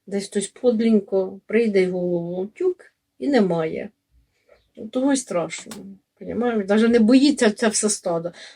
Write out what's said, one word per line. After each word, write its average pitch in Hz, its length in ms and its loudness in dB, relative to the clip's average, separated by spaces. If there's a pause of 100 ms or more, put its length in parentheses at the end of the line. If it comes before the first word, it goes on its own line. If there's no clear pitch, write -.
Десь 196 200 -6
хтось 202 220 -4
подлінько 208 960 0
прийде 208 360 2
й 185 40 2
голову 180 600 -4
тюк, - 460 -4 (260)
і 269 100 -6
немає. 175 640 0 (1000)
Того 262 220 0
й 262 40 2
страшно. 175 560 -6 (460)
Понімаєш? 202 480 -4
Даже 220 220 2
не 240 100 4
боїться 247 520 4
це 214 180 -2
все 214 220 -2
стадо. 170 420 -4 (240)